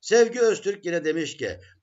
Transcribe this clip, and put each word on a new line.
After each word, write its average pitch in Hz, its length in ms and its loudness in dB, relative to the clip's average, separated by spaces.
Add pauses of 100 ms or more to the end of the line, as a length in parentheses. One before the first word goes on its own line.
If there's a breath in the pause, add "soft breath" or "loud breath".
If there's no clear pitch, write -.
Sevgi 233 400 2
Öztürk 202 440 0
yine 170 200 -4
demiş 156 320 -4
ki, 101 220 -8 (240 loud breath)